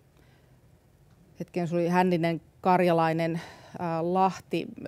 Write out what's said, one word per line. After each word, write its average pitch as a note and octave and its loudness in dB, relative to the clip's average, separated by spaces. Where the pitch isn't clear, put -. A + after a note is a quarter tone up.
hetken E3+ -6
se E3+ -4
oli E3+ 0
Hänninen, F3 2
Karjalainen, E3 2
ää, E3+ -4
Lahti, F#3 -2